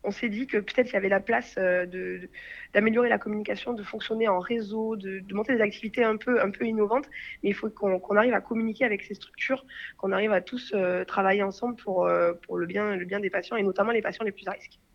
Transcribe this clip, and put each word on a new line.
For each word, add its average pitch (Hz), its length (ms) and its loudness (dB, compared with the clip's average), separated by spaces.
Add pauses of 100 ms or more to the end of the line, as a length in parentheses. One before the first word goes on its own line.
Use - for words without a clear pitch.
on 208 80 -2
s'est 233 180 -4
dit 226 200 -4
que 214 100 0
peut-être 247 320 2
il - 40 -6
y - 20 2
avait 190 120 2
la 196 120 4
place, 233 360 -2
euh, 180 300 2
de, 185 320 -8
de, 185 100 -14 (460)
d'améliorer 220 340 4
la 220 100 4
communication, 208 560 -4
de 208 100 -6
fonctionner 220 420 -2
en 185 140 4
réseau, 220 560 -2
de, 190 240 -8
de 196 140 -12
monter 214 200 2
des 214 80 4
activités 208 400 0
un 220 140 4
peu, 240 260 2
un 196 80 2
peu 214 160 -6
innovantes, 220 420 2 (360)
mais 202 60 4
il 202 40 0
faut 220 160 -4
qu'on, 190 300 0
qu'on 202 160 0
arrive 233 180 6
à 196 60 2
communiquer 226 440 -2
avec 208 200 0
ces 202 100 -10
structures, - 500 -6 (340)
qu'on 196 120 -2
arrive 208 220 2
à 196 80 4
tous, 247 340 -8
euh, 180 300 0
travailler 196 400 2
ensemble 233 320 -4
pour, 185 280 0
euh, 175 280 4
pour 175 260 -6
le 170 80 0
bien, 202 300 -2
le 180 80 -4
bien 196 160 -4
des 190 100 -2
patients, 196 240 -4
et 214 80 0
notamment 202 300 2
les 220 100 2
patients 208 220 -4
les 202 80 -2
plus - 160 -12
à - 20 -4
risque. - 300 -14 (140)